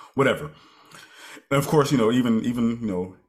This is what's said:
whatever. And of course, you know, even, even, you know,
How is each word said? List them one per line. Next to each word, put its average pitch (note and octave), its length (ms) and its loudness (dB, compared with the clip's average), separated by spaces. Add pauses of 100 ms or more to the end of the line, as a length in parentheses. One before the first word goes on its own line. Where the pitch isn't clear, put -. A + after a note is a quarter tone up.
(140)
whatever. C3 380 0 (1000)
And C#3 60 2
of C#3 100 0
course, D3 240 2
you C#3 60 4
know, A2 120 4
even, A#2+ 360 2
even, A#2 340 -2
you A#2 80 -6
know, F#2 300 -6 (100)